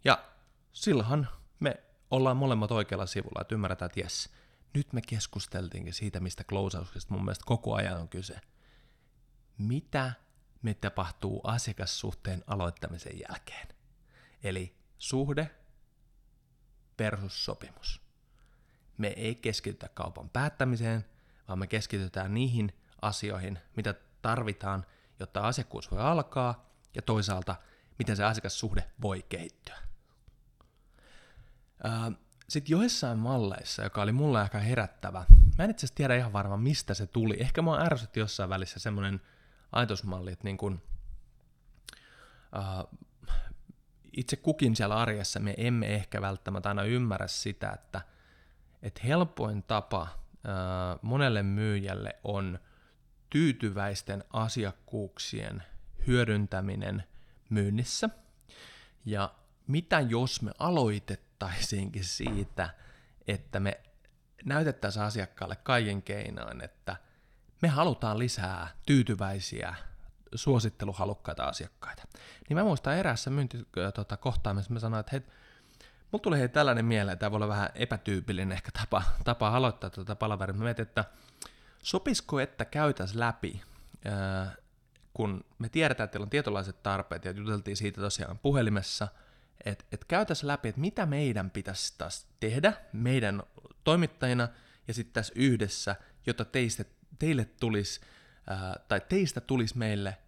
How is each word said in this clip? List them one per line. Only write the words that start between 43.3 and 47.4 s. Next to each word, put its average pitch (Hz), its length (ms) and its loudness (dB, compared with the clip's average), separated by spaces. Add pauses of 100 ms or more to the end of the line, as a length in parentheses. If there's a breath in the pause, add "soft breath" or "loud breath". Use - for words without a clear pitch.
itse 127 180 -2
kukin 135 400 2
siellä 104 220 0
arjessa 110 420 -2
me 104 180 -2
emme 113 380 0
ehkä 104 260 -4
välttämättä 98 480 -4
aina 101 140 -2
ymmärrä 110 440 0
sitä, 104 440 -6